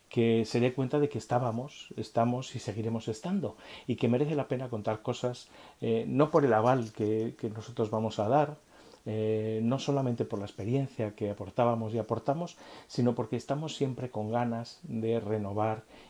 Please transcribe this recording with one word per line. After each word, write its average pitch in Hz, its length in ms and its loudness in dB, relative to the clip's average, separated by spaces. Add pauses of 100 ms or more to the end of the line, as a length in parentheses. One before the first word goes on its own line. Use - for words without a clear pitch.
que 113 360 4
se 120 140 0
dé 127 140 4
cuenta 135 260 0
de 147 100 4
que 131 80 -4
estábamos, 123 800 -2
estamos 123 580 0
y 113 40 -6
seguiremos 113 480 -4
estando, 170 500 -2 (300)
y 127 80 0
que 120 140 2
merece 147 260 2
la 135 120 -2
pena 131 220 -4
contar 107 320 -2
cosas, 123 480 -4 (320)
eh, 113 260 0
no 139 220 2
por 151 160 6
el 120 80 6
aval 113 380 4
que, 110 440 0
que 120 140 -6
nosotros 110 400 -4
vamos 110 300 -2
a 104 80 2
dar, 147 300 2 (520)
eh, 110 540 0
no 127 160 2
solamente 131 460 0
por 107 120 -6
la 101 60 -4
experiencia 110 720 -2
que 104 140 -2
aportábamos 110 640 0
y 117 40 0
aportamos, 139 600 -2 (300)
sino 120 280 2
porque 120 220 -2
estamos 147 360 -4
siempre 127 360 -2
con 107 200 -4
ganas 117 540 -2
de 113 380 0
renovar 107 640 -2 (240)